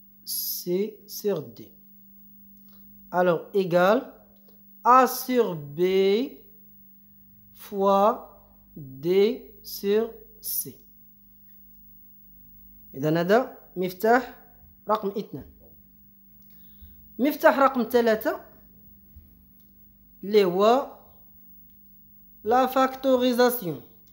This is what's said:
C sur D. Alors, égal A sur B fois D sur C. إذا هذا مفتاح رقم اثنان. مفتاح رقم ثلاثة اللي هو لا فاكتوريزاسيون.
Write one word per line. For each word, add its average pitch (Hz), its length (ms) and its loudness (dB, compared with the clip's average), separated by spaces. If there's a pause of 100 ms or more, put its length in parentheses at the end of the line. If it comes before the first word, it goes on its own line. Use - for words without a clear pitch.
(240)
C - 800 -6
sur 190 360 -4
D. 117 280 -18 (1400)
Alors, 175 420 0
égal 190 680 0 (640)
A 247 220 6
sur 233 480 -2
B 143 260 -8 (1700)
fois 196 600 0 (640)
D 135 300 -14 (560)
sur 214 480 -4 (300)
C. - 300 -8 (2250)
إذا 156 260 -2
هذا 214 380 0 (180)
مفتاح 214 640 -2 (500)
رقم - 200 -4
اثنان. 190 360 -12 (1700)
مفتاح 277 400 2
رقم 262 240 2
ثلاثة 233 580 0 (1800)
اللي 202 200 2
هو 208 480 2 (1500)
لا 247 220 2
فاكتوريزاسيون. 247 1160 0 (300)